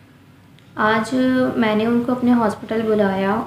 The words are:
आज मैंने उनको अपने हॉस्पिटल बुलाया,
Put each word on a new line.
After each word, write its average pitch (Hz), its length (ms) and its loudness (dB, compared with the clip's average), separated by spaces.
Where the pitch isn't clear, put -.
आज 226 320 0
मैंने 214 280 2
उनको 240 260 0
अपने 247 200 0
हॉस्पिटल 226 500 0
बुलाया, 208 640 0